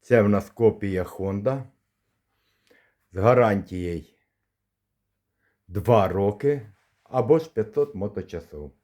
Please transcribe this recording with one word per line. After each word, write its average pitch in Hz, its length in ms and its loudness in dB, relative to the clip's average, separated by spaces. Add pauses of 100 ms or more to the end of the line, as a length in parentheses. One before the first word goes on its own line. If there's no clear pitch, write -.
Це 117 220 4
в 101 60 4
нас 101 220 0
копія 101 520 0
Honda 101 600 -6 (1500)
з 90 40 -12
гарантією 95 880 0 (1600)
два 98 400 2
роки 104 640 -2 (320)
або 127 360 0
ж 156 140 -8
п'ятсот 143 420 -4
моточасов. 87 760 -10 (120)